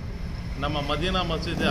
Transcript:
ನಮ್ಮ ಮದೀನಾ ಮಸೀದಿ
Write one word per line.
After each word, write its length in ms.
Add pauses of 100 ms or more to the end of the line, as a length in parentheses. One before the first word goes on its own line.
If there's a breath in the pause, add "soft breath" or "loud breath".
(640)
ನಮ್ಮ 260
ಮದೀನಾ 320 (100)
ಮಸೀದಿ 400